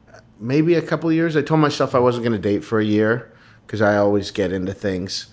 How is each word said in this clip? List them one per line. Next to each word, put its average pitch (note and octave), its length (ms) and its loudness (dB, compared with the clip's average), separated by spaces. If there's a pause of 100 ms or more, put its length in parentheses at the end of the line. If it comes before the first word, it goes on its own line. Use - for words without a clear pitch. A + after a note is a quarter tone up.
(400)
maybe D3+ 360 2
a D#3 60 2
couple D#3+ 300 -4
years. D#3+ 240 0
I D3 60 4
told D#3 180 0
myself C#3+ 360 0
I B2+ 40 4
wasn't A#2+ 260 2
gonna A#2 120 0
date G2+ 260 -2
for A2 160 -2
a A2 60 0
year A2 460 0 (360)
'cause G#2 140 -6
I G#2 160 4
always G2+ 340 2
get F#2 200 -2
into F#2 220 -4
things. F#2+ 600 -6